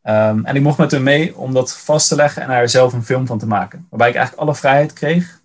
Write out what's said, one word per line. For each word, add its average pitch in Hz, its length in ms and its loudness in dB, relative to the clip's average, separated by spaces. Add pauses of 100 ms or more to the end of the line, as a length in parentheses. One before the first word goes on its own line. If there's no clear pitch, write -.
Ehm, 107 440 0
en 135 100 -4
ik 139 60 2
mocht 147 160 2
met 160 140 2
hem 135 120 0
mee 147 340 0
om 131 160 -8
dat 127 240 -2
vast 123 300 0
te 151 80 0
leggen 147 260 0
en 127 60 -10
daar 123 220 0
zelf 127 240 4
een 117 100 -6
film 131 240 -2
van 113 120 -6
te 107 80 -8
maken. - 420 -6
Waarbij 117 200 2
ik 123 60 -4
eigenlijk 123 320 -4
alle 147 100 -2
vrijheid 143 360 2
kreeg 170 520 -4